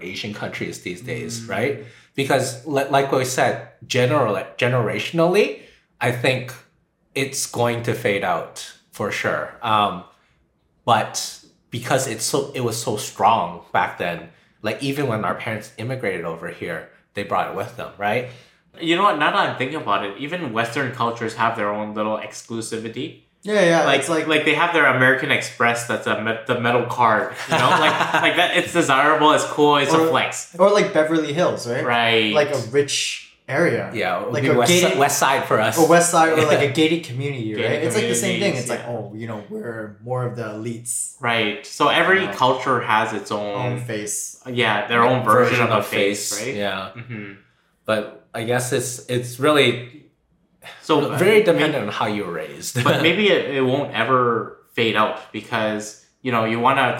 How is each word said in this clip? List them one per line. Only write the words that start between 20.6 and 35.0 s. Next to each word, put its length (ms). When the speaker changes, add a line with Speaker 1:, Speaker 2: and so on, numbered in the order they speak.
Speaker 2:
cultures 420
have 220
their 140
own 220
little 240
exclusivity. 1040
Speaker 3:
Yeah, 220
yeah, 200
Speaker 2:
Like, 160
Speaker 3:
it's 80
like 180
Speaker 2:
like 180
they 80
have 180
their 140
American 460
Express 560
that's 180
a 180
me-, 220
the 140
metal 260
card, 480
you 80
know? 120
Speaker 1:
<laughs> 20
Speaker 2:
Like, 420
like 220
that, 200
it's 160
desirable, 600
it's 140
cool, 320
it's 160
a 60
Speaker 3:
Or 100
Speaker 2:
flex. 500
Speaker 3:
or 120
like 220
Beverly 400
Hills, 340
right? 160
Speaker 2:
Right. 520
Speaker 3:
Like 180
a 60
rich 640
area. 480
Speaker 1:
Yeah, 260
it 40
would 100
Speaker 3:
Like 80
Speaker 1:
be 60
Speaker 3:
a 60
Speaker 1:
West 160
Speaker 3:
gated 220
Speaker 1:
Si-, 60
West 180